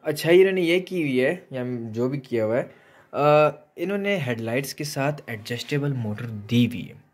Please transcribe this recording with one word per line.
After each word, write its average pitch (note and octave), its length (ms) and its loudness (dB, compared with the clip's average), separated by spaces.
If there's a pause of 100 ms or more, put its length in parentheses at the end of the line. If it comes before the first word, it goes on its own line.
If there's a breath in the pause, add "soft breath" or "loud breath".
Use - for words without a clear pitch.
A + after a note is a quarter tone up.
अच्छाई D#3+ 360 4
इन्होंने F#3+ 220 4
ये E3+ 180 2
की F3+ 220 -4
हुई C3+ 160 0
है D3+ 360 0
या B2+ 100 -6 (280)
जो A#2+ 180 0
भी D3 80 -4
किया A#2 260 -2
हुआ A2 140 0
है, - 140 -4 (420 soft breath)
अ, D3 360 6 (280)
इन्होंने G3+ 400 -2
हेडलाइट्स B2 560 -4
के - 100 -8
साथ D3 460 -4
एडजस्टेबल B2 640 -4
मोटर A2 320 -6
दी A#2 400 0
हुई - 160 -4
है। - 140 -14 (180)